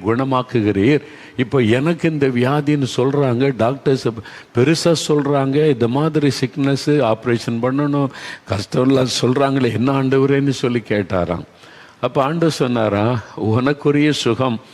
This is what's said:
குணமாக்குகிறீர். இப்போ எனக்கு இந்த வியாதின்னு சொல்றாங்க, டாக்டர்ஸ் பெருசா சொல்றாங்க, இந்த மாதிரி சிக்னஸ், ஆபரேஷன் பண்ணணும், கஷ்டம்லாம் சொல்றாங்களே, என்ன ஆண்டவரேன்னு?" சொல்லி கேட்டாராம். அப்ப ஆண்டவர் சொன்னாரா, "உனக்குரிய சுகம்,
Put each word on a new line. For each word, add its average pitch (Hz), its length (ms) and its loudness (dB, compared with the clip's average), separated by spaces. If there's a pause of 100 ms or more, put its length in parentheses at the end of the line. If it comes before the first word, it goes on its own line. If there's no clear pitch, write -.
குணமாக்குகிறீர். 120 920 0 (360)
இப்போ 131 220 0
எனக்கு 135 520 2
இந்த 143 160 0
வியாதின்னு 139 600 0 (100)
சொல்றாங்க, 135 600 0
டாக்டர்ஸ் 131 520 0 (460)
பெருசா 156 400 2 (140)
சொல்றாங்க, 143 580 2
இந்த 120 220 2
மாதிரி 147 420 0 (100)
சிக்னஸ், 139 600 0
ஆபரேஷன் 117 600 0
பண்ணணும், 139 460 0 (400)
கஷ்டம்லாம் 131 580 0 (140)
சொல்றாங்களே, 131 520 2
என்ன 135 300 0
ஆண்டவரேன்னு?" 135 460 2
சொல்லி 120 400 -2
கேட்டாராம். 87 560 -2 (560)
அப்ப 131 220 0
ஆண்டவர் 165 320 -2
சொன்னாரா, 113 680 0 (140)
"உனக்குரிய 143 760 0
சுகம், 123 480 -2 (140)